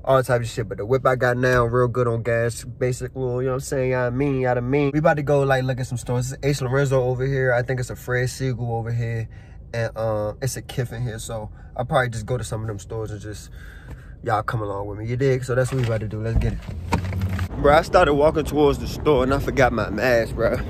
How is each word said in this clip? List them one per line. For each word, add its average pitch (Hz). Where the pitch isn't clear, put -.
all 131
types 120
of -
shit. 110
But 95
the 101
whip 127
I 127
got 123
now, 127
real 123
good 120
on 117
gas. 117
Basic 127
little, 127
you 131
know 131
what 127
I'm 131
saying? 131
Y'all 127
mean, 135
y'all 123
mean. 139
We 151
about 156
to 147
go, 143
like, 131
look 127
at 127
some 127
stores. 123
It's -
Ace 139
Lorenzo 131
over 127
here. 131
I 120
think 127
it's -
a 104
Fred 123
Siegel 120
over 113
here. 117
And, 113
um, 107
it's 135
a 120
Kiffin 120
here. 113
So 110
I'll 123
probably 127
just -
go 127
to 113
some 110
of 110
them 104
stores 110
and 104
just, 104
y'all 110
come 110
along 101
with 101
me. 110
You 123
dig? 127
So 127
that's 127
what 131
we 120
about 113
to 107
do. 107
Let's 113
get 113
it. -
Bro, 143
I 165
started 165
walking 147
towards 143
the 117
store 131
and 131
I 139
forgot 123
my 104
mask, 113
bro. 117